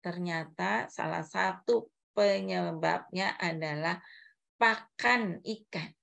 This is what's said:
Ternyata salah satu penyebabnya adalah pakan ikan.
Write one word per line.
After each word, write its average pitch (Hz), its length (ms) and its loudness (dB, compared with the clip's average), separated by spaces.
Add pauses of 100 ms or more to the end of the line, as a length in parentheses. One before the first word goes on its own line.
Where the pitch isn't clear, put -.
Ternyata 175 880 -4
salah 165 320 -4
satu 190 720 0 (240)
penyebabnya 185 1200 0
adalah 165 640 -2 (560)
pakan 226 880 2
ikan. 180 580 -6